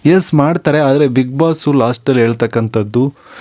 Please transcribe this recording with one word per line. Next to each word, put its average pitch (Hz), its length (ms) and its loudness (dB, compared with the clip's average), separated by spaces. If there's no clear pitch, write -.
ಎಸ್, 175 280 2
ಮಾಡ್ತಾರೆ. 151 440 0
ಆದರೆ 143 260 2
Bigg 127 240 0
Boss 147 500 0
ಲಾಸ್ಟಲ್ಲಿ 123 420 0
ಹೇಳ್ತಕ್ಕಂಥದ್ದು, 117 920 -2